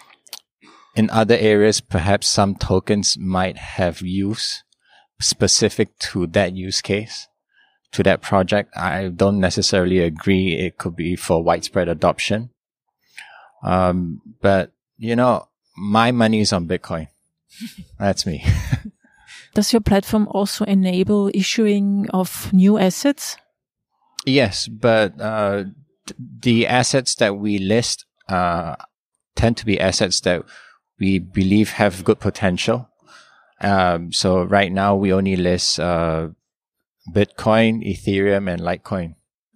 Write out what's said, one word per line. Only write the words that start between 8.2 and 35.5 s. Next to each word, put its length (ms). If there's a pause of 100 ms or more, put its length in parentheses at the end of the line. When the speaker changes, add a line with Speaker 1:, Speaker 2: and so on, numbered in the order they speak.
Speaker 1:
project. 560
I 320
don't 320
necessarily 600
agree 540
it 240
could 180
be 200
for 260
widespread 460
adoption. 600 (1120)
Um, 580 (220)
but, 300 (260)
you 180
know, 320 (280)
my 360
money 280
is 120
on 160
Bitcoin. 380 (480)
<laughs> 440
That's 280
me. 240
<laughs> 1040
Speaker 2:
Does 180
your 80
platform 500
also 360
enable 640
issuing 800
of 420
new 260
assets? 580 (920)
Speaker 1:
Yes, 420
but, 520
uh, 440 (420)
th-, 100 (240)
the 260
assets 500
that 220
we 200
list, 460 (240)
uh, 480 (580)
tend 220
to 100
be 140
assets 400
that 240 (560)
we 180
believe 520
have 340
good 160
potential. 680 (720)
Um, 520
so 320
right 260
now 240
we 180
only 220
list, 460